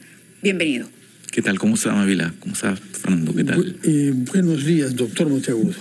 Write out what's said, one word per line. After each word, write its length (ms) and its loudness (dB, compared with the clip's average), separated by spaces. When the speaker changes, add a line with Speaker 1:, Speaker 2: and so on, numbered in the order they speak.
Speaker 1:
Bienvenido. 440 0
Speaker 2:
¿Qué 100 -4
tal? 160 0
¿Cómo 180 2
está, 160 -2
Mavila? 480 0
¿Cómo 140 -10
está, 240 -4
Fernando? 580 -2
¿Qué 80 0
tal? 140 0
Speaker 3:
Bu-, 260 0
eh, 300 2
buenos 500 2
días, 320 2
doctor 320 0
Monteagudo. 540 0